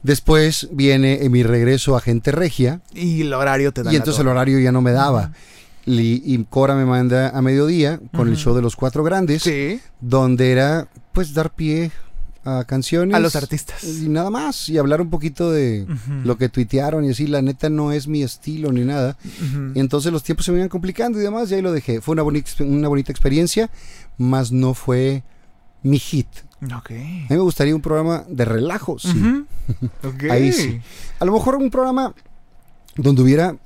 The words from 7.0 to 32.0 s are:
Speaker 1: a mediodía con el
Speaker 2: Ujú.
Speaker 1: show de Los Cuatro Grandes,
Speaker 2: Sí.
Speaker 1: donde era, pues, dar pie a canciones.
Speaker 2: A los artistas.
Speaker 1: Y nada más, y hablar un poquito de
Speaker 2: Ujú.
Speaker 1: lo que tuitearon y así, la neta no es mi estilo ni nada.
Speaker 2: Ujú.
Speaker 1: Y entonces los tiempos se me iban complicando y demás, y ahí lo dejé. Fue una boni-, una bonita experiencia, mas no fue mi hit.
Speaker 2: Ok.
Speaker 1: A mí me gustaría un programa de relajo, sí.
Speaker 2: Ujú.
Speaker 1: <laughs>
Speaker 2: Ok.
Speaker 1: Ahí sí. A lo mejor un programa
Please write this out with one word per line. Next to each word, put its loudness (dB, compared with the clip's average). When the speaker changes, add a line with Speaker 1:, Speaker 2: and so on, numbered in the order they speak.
Speaker 1:
a -4
mediodía 2
con 2
el 2
Speaker 2:
Ujú. -6
Speaker 1:
show 4
de 2
Los -2
Cuatro -2
Grandes, 0
Speaker 2:
Sí. -2
Speaker 1:
donde 2
era, 2
pues, 0
dar -2
pie -2
a -4
canciones. 0
Speaker 2:
A 4
los 0
artistas. -6
Speaker 1:
Y -6
nada 0
más, -6
y -2
hablar 2
un -2
poquito -2
de 0
Speaker 2:
Ujú. -8
Speaker 1:
lo 0
que 0
tuitearon 0
y 0
así, -2
la 0
neta -2
no 0
es -4
mi -2
estilo -4
ni 0
nada. -2
Speaker 2:
Ujú. -6
Speaker 1:
Y 0
entonces 0
los -2
tiempos -2
se 0
me 2
iban 0
complicando -4
y 0
demás, -4
y 0
ahí 0
lo -2
dejé. -2
Fue -4
una 2
boni-, 0
una 2
bonita -2
experiencia, 2
mas 0
no 2
fue -2
mi 4
hit. -4
Speaker 2:
Ok. -16
Speaker 1:
A -12
mí -10
me 2
gustaría 2
un -4
programa -2
de -2
relajo, -2
sí. -4
Speaker 2:
Ujú. 2
Speaker 1:
<laughs> -8
Speaker 2:
Ok. -10
Speaker 1:
Ahí 4
sí. -2
A 0
lo 2
mejor 2
un 0
programa 0